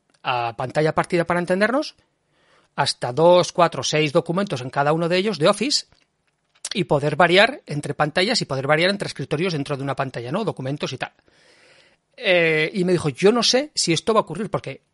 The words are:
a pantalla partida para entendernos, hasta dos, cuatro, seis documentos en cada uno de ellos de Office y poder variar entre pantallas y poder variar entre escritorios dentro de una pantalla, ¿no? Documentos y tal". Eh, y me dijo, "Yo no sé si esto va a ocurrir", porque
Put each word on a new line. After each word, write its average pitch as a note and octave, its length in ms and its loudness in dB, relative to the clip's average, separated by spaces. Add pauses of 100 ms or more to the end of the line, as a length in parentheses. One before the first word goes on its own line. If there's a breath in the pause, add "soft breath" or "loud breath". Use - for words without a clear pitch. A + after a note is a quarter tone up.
(220)
a A#2+ 340 -2
pantalla D3+ 380 -2
partida E3+ 320 0
para F3 120 -2
entendernos, G#3+ 560 -2 (800)
hasta C3 380 -4
dos, E3+ 400 6
cuatro, D#3+ 320 0
seis D3+ 280 0
documentos E3+ 500 -2
en C3 80 -8
cada C#3+ 220 0
uno E3 160 0
de F3+ 80 0
ellos F#3+ 220 -2
de D#3 100 4
Office A#3+ 380 0 (880)
y F#3 100 0
poder D3 320 0
variar F#3 500 4
entre D3 280 -6
pantallas F#3 480 0
y - 20 -6
poder C3+ 220 -4
variar D#3 240 2
entre G3+ 160 -4
escritorios D#3 480 -4
dentro C#3+ 220 -4
de C3 60 -8
una C#3 140 -4
pantalla, B2+ 340 -6
¿no? G#3 140 -4
Documentos C#3+ 480 -6
y B2+ 60 -8
tal". - 140 -8 (1000 soft breath)
Eh, E3 600 2
y F#3 100 0
me F3+ 80 0
dijo, D#3+ 160 0
"Yo F3+ 220 2
no A#3 140 2
sé C#4+ 300 0
si - 180 0
esto F#3+ 200 0
va G#3+ 80 4
a - 40 6
ocurrir", F3 260 -8
porque C3+ 320 -8 (100)